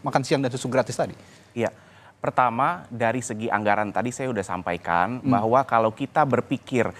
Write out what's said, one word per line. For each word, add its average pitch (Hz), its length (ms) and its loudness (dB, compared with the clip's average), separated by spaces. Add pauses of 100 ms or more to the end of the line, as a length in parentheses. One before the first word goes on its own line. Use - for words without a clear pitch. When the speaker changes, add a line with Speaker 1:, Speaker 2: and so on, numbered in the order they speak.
Speaker 1:
makan 139 160 0
siang 139 240 0
dan 123 80 -2
susu 127 160 -6
gratis 123 240 0
tadi? 113 240 -4 (400)
Speaker 2:
Ya, 113 160 0 (520)
pertama, 135 640 0
dari 117 320 0
segi 110 320 -4
anggaran 104 400 2
tadi 104 160 0
saya 131 240 -4
udah 107 80 -2
sampaikan 90 800 -2
Speaker 1:
Hmm. - 80 -2
Speaker 2:
bahwa 113 400 4
kalau 113 240 2
kita 143 320 0
berpikir 123 640 0 (120)